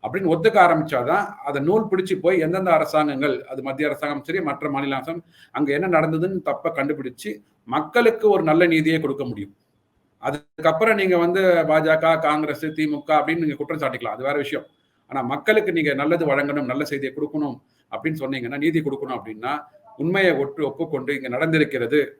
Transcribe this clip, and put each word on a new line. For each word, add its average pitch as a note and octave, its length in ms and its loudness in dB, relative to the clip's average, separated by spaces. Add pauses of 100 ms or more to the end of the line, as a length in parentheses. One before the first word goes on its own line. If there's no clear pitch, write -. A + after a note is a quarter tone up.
அப்படின்னு E3 280 -2
ஒத்துக்க E3+ 300 2
ஆரம்பிச்சாதான் D#3+ 640 2 (200)
அதை C#3+ 180 -4
நூல் G#3 260 2
பிடிச்சு F#3 320 2
போய் F3+ 180 4
எந்தெந்த F3 340 2
அரசாங்கங்கள், D3 720 2
அது C3 180 -12
மத்திய C3+ 260 -4
அரசாங்கம் C#3+ 360 -6
சரி, F3+ 160 -4
மற்ற D3 300 -4
மாநில C#3 240 -2
அரசாங்கம், D#3+ 300 -8 (260)
அங்க C#3 220 -2
என்ன E3 160 0
நடந்ததுன்னு E3 540 0
தப்ப D3 260 -4
கண்டுபிடிச்சு C#3 720 -6 (220)
மக்களுக்கு G#3+ 680 2
ஒரு F#3 120 4
நல்ல D#3+ 240 4
நீதியை D#3+ 340 2
கொடுக்க C#3 240 -4
முடியும். G#2 300 -10 (640)
அதுக்கப்புறம் D#3 760 2
நீங்க F#3 240 4
வந்து F3 240 2
பாஜக, D#3+ 760 4
காங்கிரஸ், D3+ 480 0
திமுக D#3 440 -4
அப்படின்னு D#3 280 2
நீங்க D#3 160 -2
குற்றம் D#3 240 -6
சாட்டிக்கலாம், A#2+ 360 -4
அது A#2+ 80 -10
வேற C#3 140 -2
விஷயம். C#3+ 300 -4 (420)
ஆனா C3 120 -6
மக்களுக்கு F3+ 520 0
நீங்க D3+ 220 0
நல்லது D#3 320 0
வழங்கணும், C#3+ 380 0
நல்ல C3 200 -4
செய்தியை C#3 300 -6
கொடுக்கணும் D3 460 -6 (320)
அப்படின்னு D#3 280 -6
சொன்னீங்கன்னா, C3+ 380 -6
நீதி D#3+ 220 0
கொடுக்கணும் C3+ 380 -6
அப்படின்னா, A#2 400 -8 (380)
உண்மையை F3+ 360 2
ஒட்டு-, C#3 320 -2
ஒப்புக்கொண்டு C#3+ 500 -4
இங்க C3 140 -8
நடந்திருக்கிறது D3 720 0 (200)